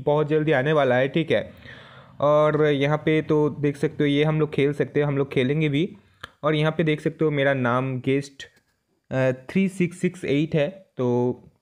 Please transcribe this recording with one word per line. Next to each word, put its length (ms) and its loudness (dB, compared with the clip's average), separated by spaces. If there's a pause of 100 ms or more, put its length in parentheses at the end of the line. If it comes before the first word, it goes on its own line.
बहुत 240 2
जल्दी 240 0
आने 200 2
वाला 220 4
है, 140 2
ठीक 220 -2
है? 200 0 (680)
और 440 4
यहाँ 400 2
पे 180 2
तो 280 2
देख 260 -2
सकते 260 -2
हो 40 2
ये 160 2
हम 160 0
लोग 140 0
खेल 200 0
सकते 260 -2
हैं, 80 0
हम 100 -2
लोग 160 -2
खेलेंगे 360 0
भी। 200 -2 (540)
और 120 0
यहाँ 160 2
पे 120 -2
देख 180 0
सकते 240 -2
हो 60 2
मेरा 220 2
नाम 460 0
गेस्ट, 480 -4 (640)
अ, 200 2 (180)
थ्री 200 2
सिक्स 280 -2
सिक्स 280 -4
एट 300 0
है, 120 2 (300)
तो 100 -2 (540)